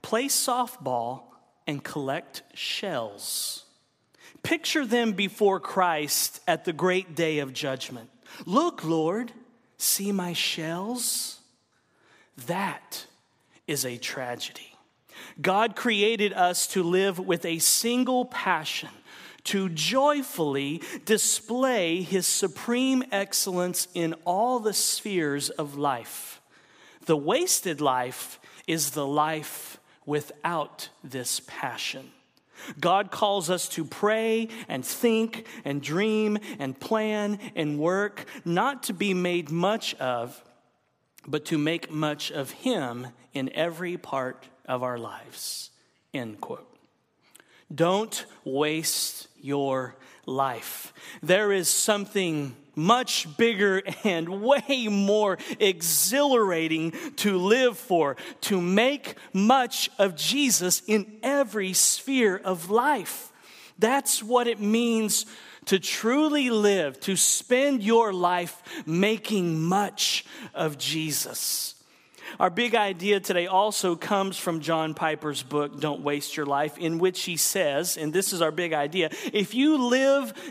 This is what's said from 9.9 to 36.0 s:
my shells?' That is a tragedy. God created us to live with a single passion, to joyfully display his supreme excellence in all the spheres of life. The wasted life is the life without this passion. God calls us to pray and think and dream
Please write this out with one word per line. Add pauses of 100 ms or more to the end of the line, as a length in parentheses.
my
shells?' (920)
That (600)
is
a
tragedy. (680)
God
created
us
to
live
with
a
single
passion, (560)
to
joyfully (240)
display
his
supreme
excellence
in (120)
all
the
spheres
of
life. (640)
The
wasted
life (280)
is
the
life (260)
without (140)
this
passion. (680)
God
calls
us
to
pray (180)
and
think (160)
and
dream (200)